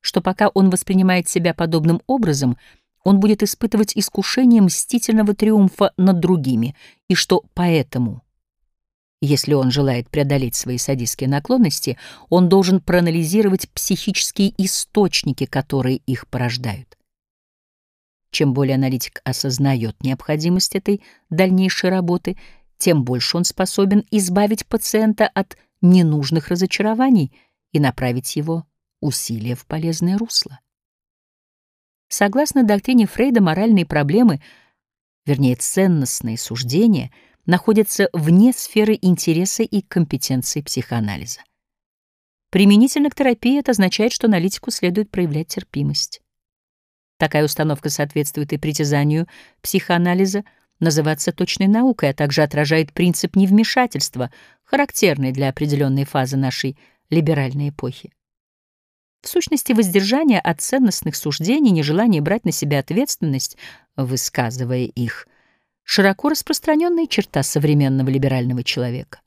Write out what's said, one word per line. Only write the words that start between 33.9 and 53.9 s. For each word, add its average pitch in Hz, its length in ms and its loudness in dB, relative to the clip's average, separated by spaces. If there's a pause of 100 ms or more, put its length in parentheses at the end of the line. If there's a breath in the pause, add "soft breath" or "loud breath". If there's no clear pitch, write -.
вернее, 135 300 2
ценностные 143 840 -2
суждения, 135 720 0 (380 soft breath)
находятся 202 640 2
вне 175 400 4
сферы 214 480 0
интереса 180 600 0
и 202 180 -2
компетенции 147 800 -4
психоанализа. 110 800 -6 (1120)
Применительно 214 580 4
к - 60 -8
терапии 262 420 0
это 277 140 -2
означает, 202 400 0
что - 160 -2
аналитику 196 420 0
следует 196 400 -2
проявлять 160 380 -4
терпимость. - 760 -6 (960)
Такая 151 280 0
установка 151 440 -2
соответствует 147 640 -4
и 147 40 -4
притязанию 151 680 0 (360 soft breath)
психоанализа 185 800 0 (360 soft breath)
называться 156 520 0
точной - 360 -2
наукой, 220 440 2
а - 20 -4
также 147 300 0
отражает 151 500 0
принцип 175 420 0
невмешательства, 196 960 0 (340 soft breath)